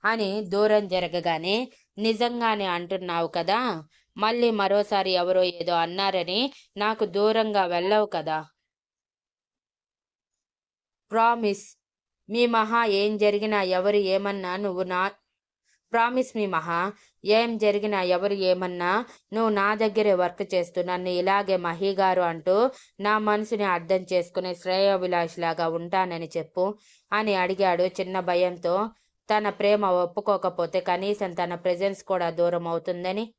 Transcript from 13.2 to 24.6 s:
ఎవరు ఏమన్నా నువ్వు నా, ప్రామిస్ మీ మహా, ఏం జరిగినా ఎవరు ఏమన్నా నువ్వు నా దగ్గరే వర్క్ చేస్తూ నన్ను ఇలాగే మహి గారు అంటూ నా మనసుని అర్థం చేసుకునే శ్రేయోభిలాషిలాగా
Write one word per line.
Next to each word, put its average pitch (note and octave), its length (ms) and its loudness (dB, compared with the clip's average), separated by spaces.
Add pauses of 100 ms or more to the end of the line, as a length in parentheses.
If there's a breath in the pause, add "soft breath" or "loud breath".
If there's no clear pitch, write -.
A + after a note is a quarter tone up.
ఎవరు G3 380 2
ఏమన్నా G3 480 -2
నువ్వు F#3+ 280 -4
నా, F3+ 160 -2 (920)
ప్రామిస్ B3 400 0
మీ G#3+ 140 -2
మహా, E3+ 320 -2 (460 soft breath)
ఏం A3+ 340 2
జరిగినా G#3 500 0
ఎవరు F#3+ 360 2
ఏమన్నా F3+ 460 0 (400 loud breath)
నువ్వు A3 200 0
నా G3+ 240 2
దగ్గరే G#3 400 2
వర్క్ F3+ 300 0
చేస్తూ F3+ 380 -2
నన్ను F3+ 300 -4
ఇలాగే F#3+ 440 0
మహి F3 380 -2
గారు F#3 280 2
అంటూ E3+ 340 0 (440 loud breath)
నా G#3 180 2
మనసుని G#3+ 500 0
అర్థం F3+ 360 0
చేసుకునే F3+ 500 -2
శ్రేయోభిలాషిలాగా F3 1200 0